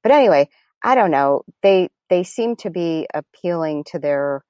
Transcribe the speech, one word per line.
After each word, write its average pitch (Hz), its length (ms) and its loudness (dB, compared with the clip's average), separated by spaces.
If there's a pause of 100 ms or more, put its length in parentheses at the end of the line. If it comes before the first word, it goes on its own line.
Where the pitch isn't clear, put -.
But 233 80 2
anyway, 196 380 4 (340)
I 254 120 2
don't 202 160 2
know. 139 320 0 (180)
They, 190 280 4 (200)
they 180 140 2
seem 233 340 -6
to 202 120 -10
be 165 440 -6
appealing 156 800 -6
to 160 80 -8
their 143 500 -4